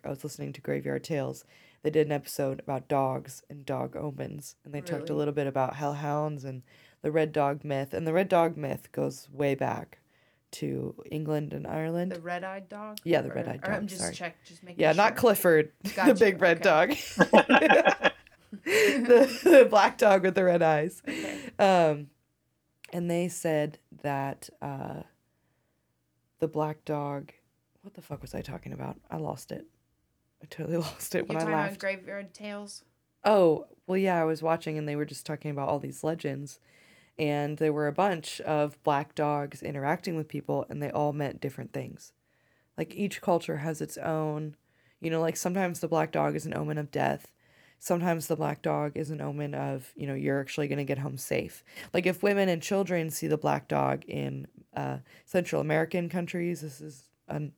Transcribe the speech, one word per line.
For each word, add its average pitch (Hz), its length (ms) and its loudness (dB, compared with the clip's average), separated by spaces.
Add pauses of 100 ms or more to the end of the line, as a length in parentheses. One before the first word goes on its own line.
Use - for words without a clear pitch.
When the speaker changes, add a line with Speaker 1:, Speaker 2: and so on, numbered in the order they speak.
Speaker 1:
I 143 40 -8
was 143 140 -10
listening 143 300 -10
to 139 80 -18
Graveyard 139 420 -4
Tales. 135 400 -6 (380)
They 151 80 -2
did 151 160 4
an 143 60 -4
episode 139 480 -4
about 131 280 -6
dogs 135 640 -2
and 139 160 -16
dog 131 300 -6
omens, 139 680 -10
and 143 120 -14
they 143 60 -8
talked 156 280 -8
a 151 40 -4
Speaker 2:
Really? - 20 -2
Speaker 1:
little 147 180 0
bit 143 140 0
about 135 300 -2
hellhounds 147 680 -4
and 131 180 -12 (400)
the 151 100 -4
red 156 200 2
dog 147 320 0
myth. 139 300 -4
And 165 120 -2
the 160 80 0
red 185 160 2
dog 170 280 4
myth 143 340 -8
goes 139 400 -6
way 139 240 0
back - 440 -4 (520)
to 135 420 -6 (160)
England 151 440 -4
and 147 120 -8
Ireland. 165 460 -4
Speaker 2:
The 180 80 -10
red-eyed 180 500 -10
dog? 214 340 -14
Speaker 1:
Yeah, 156 180 2
the 135 100 -6
Speaker 2:
Or, - 40 -6
Speaker 1:
red-eyed - 280 -6
Speaker 2:
or 190 80 -2
I'm 208 100 -2
Speaker 1:
dog, 208 60 -4
Speaker 2:
just 185 140 -6
Speaker 1:
sorry. 170 120 0
Speaker 2:
check, 170 220 -10 (100)
just - 160 -20
making 175 200 -6
Speaker 1:
Yeah, 160 100 6
not 202 220 4
Speaker 2:
sure. - 40 -8
Speaker 1:
Clifford, 170 600 4
<laughs> - 60 -20
the 202 120 -6
Speaker 2:
Gotcha, 247 200 8
Speaker 1:
big 190 260 4
red 170 260 6
Speaker 2:
okay. 185 320 4 (180)
Speaker 1:
dog. - 960 6
<laughs> - 80 -18 (320)
The, 269 920 4
the 285 260 12
black 202 280 4
dog 196 260 6
with 185 120 2
the 196 80 2
red 175 180 6
eyes. 156 460 2
Speaker 2:
Okay. 302 320 -6 (200)
Speaker 1:
Um, 165 480 6 (840)
and 175 180 -2
they 170 180 0
said 151 500 -2 (240)
that, 139 480 -6 (120)
uh, 143 420 -10 (1400)
the 165 80 0
black 156 380 -4
dog, 143 460 -6 (500)
what 202 120 -20
the - 80 -20
fuck - 200 -12
was - 120 -16
I - 80 -6
talking - 320 -12
about? 135 240 -10 (140)
I 160 60 -6
lost 151 340 -6
it. - 140 -12 (760)
I - 80 -20
totally 160 280 -4
<laughs> 160 120 -2
lost - 260 -8
it - 120 -2
when 160 80 -4
Speaker 2:
You're 160 60 -2
Speaker 1:
I - 20 -2
Speaker 2:
talking 160 100 -2
about 156 160 2
Speaker 1:
laughed. 196 100 -12
Speaker 2:
Graveyard 196 540 -10
Tales? 208 500 -14 (420)
Speaker 1:
Oh, 180 420 6 (200)
well, 185 100 0
yeah, 190 220 2
I 165 40 2
was 160 180 0
watching 160 360 -2
and 151 100 -6
they 147 80 -2
were 147 100 -2
just 147 200 -12
talking 151 260 -6
about 139 180 -4
all 147 100 0
these 135 240 -12
legends. 147 560 -6 (580)
And 147 400 -2
there 156 160 2
were 147 140 0
a 147 60 0
bunch 180 480 -2
of 147 420 0
black 147 300 0
dogs 147 480 -2
interacting 147 540 -2
with 156 140 -4
people, 143 400 -4
and 143 120 -8
they 143 80 -4
all 147 220 0
meant 143 300 -4
different 135 320 -8
things. - 400 -12 (640)
Like, 160 180 -6
each - 260 -4
culture 170 360 0
has 151 240 -6
its 151 160 -8
own, 156 580 -4 (460)
you 165 80 -4
know, 160 100 0
like, 165 160 0
sometimes 180 460 -2
the 160 80 -4
black 160 240 0
dog 147 240 0
is 151 80 -8
an 160 100 -6
omen 151 220 -4
of 147 140 -6
death. 143 420 -2 (440)
Sometimes 170 500 0
the 160 100 -2
black 147 240 -2
dog 147 340 -2
is 151 140 -6
an 151 100 -8
omen 143 340 -6
of, 139 440 -6
you 143 100 -8
know, 139 60 -4
you're 139 260 0
actually 143 300 -4
gonna 143 160 -2
get 135 140 -2
home 135 180 -6
safe. - 440 -4 (320)
Like, 180 120 2
if 180 180 0
women 202 240 4
and 165 140 2
children 175 480 0
see 156 180 -6
the 151 100 2
black 143 300 0
dog - 380 0
in, 67 420 -6 (260)
uh, 135 260 -6 (260)
Central 170 360 -2
American 160 460 0
countries, 175 540 -4
this 147 180 -12
is 151 240 -18 (240)
an, 151 300 -6